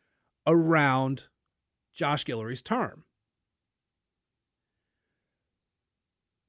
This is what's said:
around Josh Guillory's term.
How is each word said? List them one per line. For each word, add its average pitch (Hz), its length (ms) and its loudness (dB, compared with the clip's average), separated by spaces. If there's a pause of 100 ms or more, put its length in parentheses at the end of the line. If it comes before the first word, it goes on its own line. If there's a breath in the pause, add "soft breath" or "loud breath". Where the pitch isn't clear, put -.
(460)
around 143 800 2 (680)
Josh 147 300 -2
Guillory's 117 380 -8
term. 220 420 -4 (3500)